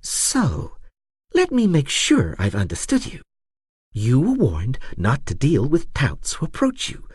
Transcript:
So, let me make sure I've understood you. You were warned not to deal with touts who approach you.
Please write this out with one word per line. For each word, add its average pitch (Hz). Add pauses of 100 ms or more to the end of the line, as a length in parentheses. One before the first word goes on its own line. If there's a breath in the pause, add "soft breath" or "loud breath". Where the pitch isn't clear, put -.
So, - (560)
let 359
me 240
make 160
sure -
I've -
understood 101
you. 185 (720)
You 117
were 202
warned 120 (180 loud breath)
not 107
to 85
deal 131
with 165
touts 90
who -
approach -
you. -